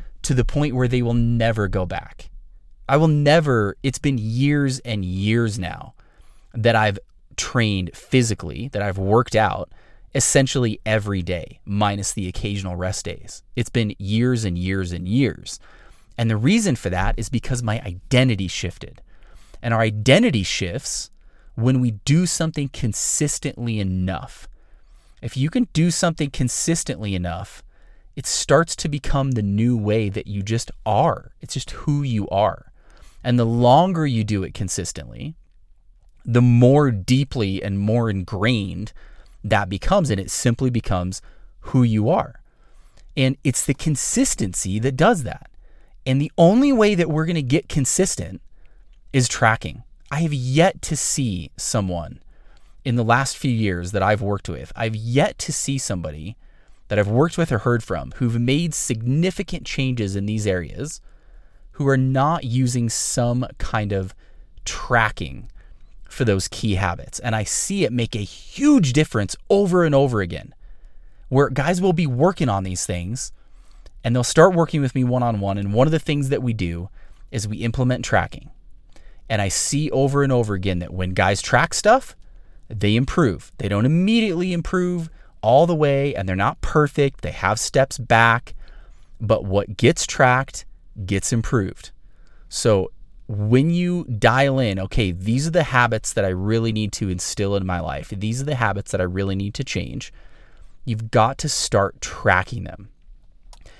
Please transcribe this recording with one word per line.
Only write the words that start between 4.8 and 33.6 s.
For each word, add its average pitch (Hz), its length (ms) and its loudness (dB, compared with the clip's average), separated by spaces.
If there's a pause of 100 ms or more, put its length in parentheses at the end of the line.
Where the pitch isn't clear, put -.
and 107 240 -4
years 107 540 0
now - 360 -10 (580)
that 117 220 2
I've 107 240 4 (380)
trained 101 580 0
physically, 113 720 0
that 101 140 -4
I've 98 160 -4
worked 107 380 2
out - 340 0 (440)
essentially 127 720 0
every 104 360 0
day, 87 420 -8
minus 101 480 -2
the 95 160 -6
occasional 95 480 -6
rest 92 280 -6
days. - 380 -14 (140)
It's 117 140 -2
been 110 280 0
years 110 460 0
and 90 120 -2
years 92 360 -2
and 87 160 -8
years. 120 500 -2 (580)
And 113 140 0
the 107 60 2
reason 170 400 2
for 95 140 -4
that 95 280 0
is 110 100 -6
because 123 340 -2
my 110 180 -2
identity 101 680 0
shifted. - 540 -10 (580)
And 117 140 -2
our 113 60 2
identity 113 640 6
shifts - 680 -6 (440)
when 127 260 2
we 120 120 2
do 151 340 2
something 156 420 -4
consistently 117 1120 -4
enough. 92 640 -4 (760)
If - 140 -10
you 135 120 0
can 247 240 0
do 165 180 2
something 160 400 -2
consistently 123 840 -2
enough, 87 500 -8 (520)
it 139 100 -8
starts - 500 2
to - 120 -4
become 139 440 0
the 117 100 0
new 107 340 2
way 107 320 0
that 98 180 -6
you 101 160 -4
just 110 280 -2 (160)
are. 113 540 0
It's - 140 -12
just - 180 -8
who 147 300 -2
you 113 260 -2
are. 98 440 0 (500)
And 123 160 2
the 117 80 2
longer 147 600 6